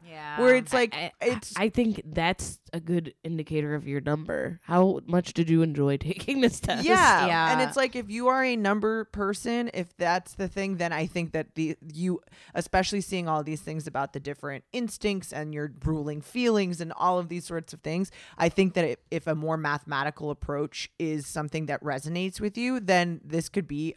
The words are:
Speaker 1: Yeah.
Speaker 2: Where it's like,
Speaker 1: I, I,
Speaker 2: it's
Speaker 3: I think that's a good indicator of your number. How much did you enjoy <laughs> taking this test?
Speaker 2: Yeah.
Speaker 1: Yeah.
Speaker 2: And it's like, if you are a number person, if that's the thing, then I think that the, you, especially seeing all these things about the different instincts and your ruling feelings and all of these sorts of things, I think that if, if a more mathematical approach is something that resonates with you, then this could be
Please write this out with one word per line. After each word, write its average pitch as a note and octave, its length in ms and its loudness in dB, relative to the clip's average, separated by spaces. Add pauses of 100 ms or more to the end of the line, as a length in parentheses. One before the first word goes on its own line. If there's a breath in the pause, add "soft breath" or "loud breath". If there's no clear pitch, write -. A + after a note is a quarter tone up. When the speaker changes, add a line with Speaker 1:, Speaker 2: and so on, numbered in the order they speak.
Speaker 1:
Yeah. D3+ 320 -8
Speaker 2:
Where B3+ 160 8
it's B3 160 -2
like, B3 220 4
Speaker 1:
I, D#3 260 -6
I, A#3 60 0
Speaker 2:
it's A#3+ 300 -4
Speaker 3:
I G#3 120 2
think A3+ 360 0
that's E3 540 -2 (140)
a E3+ 80 -6
good E3 420 -2
indicator D3+ 520 -2
of D3 120 -4
your C#3 140 -2
number. D3 640 -2
How F#3 420 4
much F3 280 2
did E3 160 2
you E3 120 6
enjoy C#3+ 340 2
<laughs> - 20 0
taking F#3+ 420 -2
this A#3 180 4
test? - 260 0
Speaker 2:
Yeah. D#4 420 8
Speaker 1:
Yeah. E3 260 4
Speaker 2:
And D#3 80 4
it's D3 160 0
like, C4 180 2
if A3 160 -6
you A#3+ 180 0
are C4 160 4
a B3 120 2
number G#3+ 480 2
person, A#3 680 -2
if F3 260 -6
that's F3+ 360 0
the F#3+ 140 -4
thing, G3 300 -4
then E3+ 140 0
I D#3 140 -2
think E3+ 260 -4
that D#3 220 -4
the, D#3 220 -2 (160)
you, F3 300 -2 (320 soft breath)
especially F#3 480 0
seeing F3 260 -4
all D3+ 160 0
these D#3 160 -6
things D#3 260 -8
about C#3 280 -4
the C#3 60 -8
different C#3+ 520 -10
instincts G#3+ 600 -4
and D3+ 220 -8
your D3 180 -6 (120)
ruling D3+ 380 -4
feelings G#3 580 2
and E3 140 -8
all F3+ 260 2
of E3+ 80 -6
these F3 160 -8
sorts E3 280 -8
of - 100 -18
things, F#3 280 -2 (260 loud breath)
I E3+ 120 4
think F#3+ 260 4
that F3 100 4
if, D3+ 140 -2 (140)
if E3 160 -4
a D#3 80 0
more D#3+ 220 -2
mathematical D3 720 -2
approach D3 680 -6
is D#3 280 -2
something D#3 400 -4
that C#3+ 180 -4
resonates D#3 560 -4
with G#3 180 -4
you, B3 220 0
then F3 440 2
this D#3+ 240 -2
could F3+ 200 -2
be D3+ 280 -4